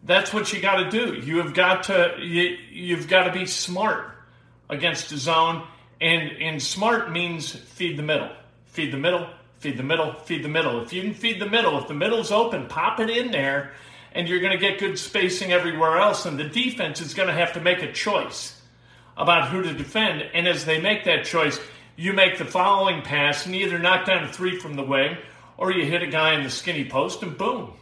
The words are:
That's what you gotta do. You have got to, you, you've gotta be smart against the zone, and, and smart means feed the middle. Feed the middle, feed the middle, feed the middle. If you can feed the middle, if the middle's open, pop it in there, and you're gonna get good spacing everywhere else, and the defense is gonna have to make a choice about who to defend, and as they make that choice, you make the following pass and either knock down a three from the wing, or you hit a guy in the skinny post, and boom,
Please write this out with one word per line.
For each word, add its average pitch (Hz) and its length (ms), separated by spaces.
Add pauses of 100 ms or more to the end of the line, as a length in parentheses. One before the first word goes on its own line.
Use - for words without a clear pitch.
That's 190 300
what 208 200
you 170 80
gotta 190 280
do. 233 260
You 151 240
have 151 140
got 185 300
to, 180 360
you, 175 380 (140)
you've 175 360
gotta 180 240
be 185 140
smart - 720 (540)
against 151 400
the 147 80
zone, 165 500 (320)
and, 160 320 (100)
and 156 200
smart 220 500
means 170 400
feed 156 460
the 147 60
middle. 151 260 (380)
Feed 143 260
the 135 40
middle, 175 300 (300)
feed 143 200
the 127 60
middle, 156 360
feed 151 240
the 147 60
middle. 143 320
If 117 120
you 185 80
can 208 120
feed 220 280
the 202 80
middle, 196 300
if 117 80
the 151 60
middle's 208 380
open, 208 360
pop 190 320
it 220 100
in 240 220
there, 139 420 (400)
and 170 140
you're 180 120
gonna 185 180
get 196 220
good 196 180
spacing 185 540
everywhere 165 460
else, 202 280
and 147 140
the 156 60
defense 175 560
is 151 120
gonna 180 200
have 170 200
to 175 80
make 175 200
a 151 100
choice - 680 (560)
about 170 320
who 185 120
to 165 120
defend, 156 480 (120)
and 170 140
as 160 160
they 156 160
make 208 240
that 160 220
choice, 156 340 (380)
you 180 160
make 185 240
the - 80
following 190 560
pass 143 440
and 180 80
either 185 240
knock 180 280
down 175 180
a - 80
three 180 260
from 147 180
the 135 80
wing, 139 340 (400)
or 185 160
you 170 120
hit 165 160
a 175 60
guy 156 280
in 147 80
the 135 60
skinny - 400
post, - 320
and 170 160
boom, 233 440